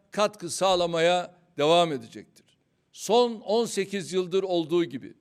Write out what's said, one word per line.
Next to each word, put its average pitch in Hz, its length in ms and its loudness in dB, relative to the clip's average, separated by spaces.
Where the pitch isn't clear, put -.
katkı 208 380 -2
sağlamaya 175 840 0
devam 160 340 4
edecektir. 113 540 -12
Son 233 480 0
on 226 260 0
sekiz 196 460 -6
yıldır 185 300 -2
olduğu 170 420 0
gibi 120 360 -12